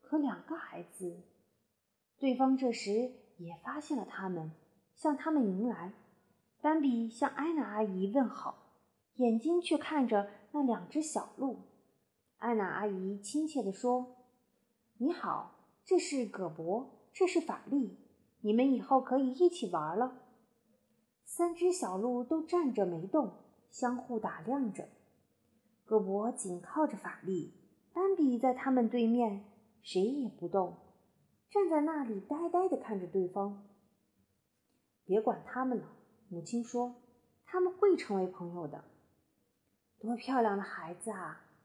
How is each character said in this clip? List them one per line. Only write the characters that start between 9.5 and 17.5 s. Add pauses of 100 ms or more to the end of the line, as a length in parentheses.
却
看
着 (220)
那
两
只
小
鹿。 (760)
艾
娜
阿
姨
亲
切
地
说 (840)
，“你
好， (280)
这
是
葛
伯，
这
是
法